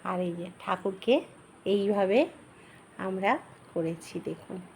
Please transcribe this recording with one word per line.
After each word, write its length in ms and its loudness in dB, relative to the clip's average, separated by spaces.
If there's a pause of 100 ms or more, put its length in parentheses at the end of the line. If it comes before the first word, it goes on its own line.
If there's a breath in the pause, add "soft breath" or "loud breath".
আর 160 -4
এই 120 0
যে 160 -6 (120)
ঠাকুরকে 600 2 (440)
এইভাবে 600 4 (720 loud breath)
আমরা 400 2 (360)
করেছি 520 -4
দেখুন। 320 -10 (180)